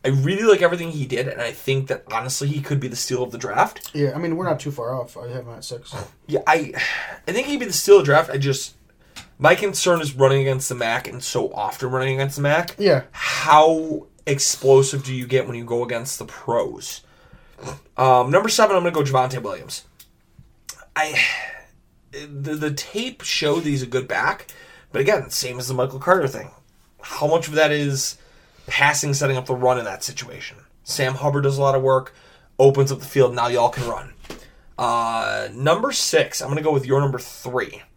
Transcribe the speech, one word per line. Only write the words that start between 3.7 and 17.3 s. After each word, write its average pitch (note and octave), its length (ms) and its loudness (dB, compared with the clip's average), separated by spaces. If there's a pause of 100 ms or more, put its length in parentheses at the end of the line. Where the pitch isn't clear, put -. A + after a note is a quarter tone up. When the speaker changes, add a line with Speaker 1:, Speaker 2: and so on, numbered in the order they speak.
Speaker 2:
Yeah, C#3+ 200 0
I D3+ 40 -6
mean, E3 180 -4
we're F#3 80 -4
not D#3 160 -2
too D3 100 -8
far B2 240 -6
off. A#2+ 220 -8
I A#2+ 120 -12
have A#2+ 180 -10
him A#2 80 -16
at A2+ 100 -18
six. - 300 -14 (320)
Speaker 1:
Yeah, - 200 -2
I, D#3 280 2 (520)
I E3+ 60 -6
think B3+ 140 -2
he'd C#4+ 140 -2
be B3 40 -4
the F#3+ 80 -6
steal G3+ 280 8
of - 20 -2
the C#3+ 100 2
draft. D#3+ 180 4
I C#3 60 -4
just, C#3 380 -4 (640)
my D#3 160 6
concern F3+ 480 0
is C#3 120 -6
running C3+ 280 6
against C3+ 260 -2
the B2 60 -6
mac A#2+ 340 -2
and B2 160 -10
so - 300 -2
often A2 360 -4
running C3 260 0
against C#3 200 -2
the C#3+ 60 -4
mac. D#3 360 0
Speaker 2:
Yeah. E3+ 340 2
Speaker 1:
How D#3+ 920 4 (200)
explosive C3+ 800 4
do C3 100 -8
you B2 120 -6
get B2+ 200 0
when A#2+ 100 -8
you A#2+ 80 -10
go A#2+ 180 -2
against A#2 360 -6
the G#2+ 80 -12
pros? - 760 -4 (960)